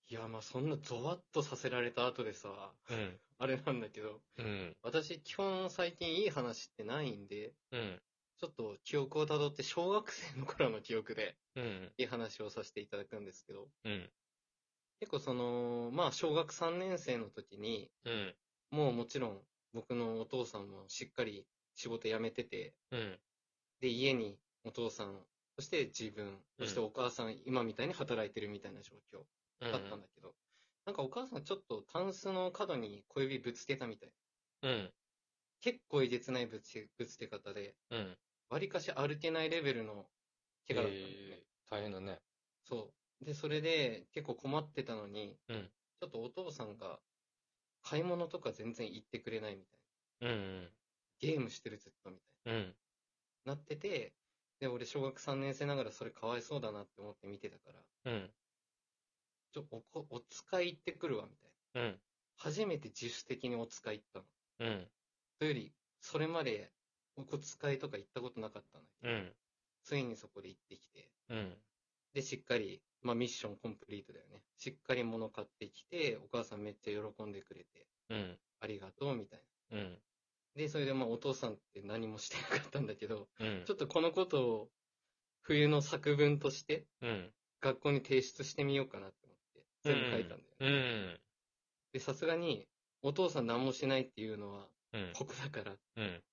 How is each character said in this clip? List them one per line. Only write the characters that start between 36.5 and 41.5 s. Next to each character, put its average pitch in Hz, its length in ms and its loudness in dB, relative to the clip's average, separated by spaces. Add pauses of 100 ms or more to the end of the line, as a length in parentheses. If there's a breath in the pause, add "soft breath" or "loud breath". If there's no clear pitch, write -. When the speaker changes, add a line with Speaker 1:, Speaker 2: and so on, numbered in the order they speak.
Speaker 1:
つ - 120 -16
け、 107 160 -8 (100)
ぶ 120 80 -2
つ - 120 -16
け 110 100 -8
方 101 260 -8
で、 101 220 -8 (140)
Speaker 2:
う 120 80 -2
ん。 92 200 -2 (320)
Speaker 1:
わ 143 100 0
り 190 100 0
か 175 100 0
し 151 120 -2
歩 143 260 2
け 160 140 0
な 160 120 2
い 156 60 2
レ 165 120 4
ベ 139 120 4
ル 117 100 0
の 104 220 -8 (600)
怪 120 100 2
我 120 60 6
だ 104 40 4
っ 98 40 2
た 98 60 -4
ん 95 40 -6
だ 95 60 -8
よ 95 60 -10 (160)
ね。 95 60 -12
Speaker 2:
へ 90 80 -18 (260)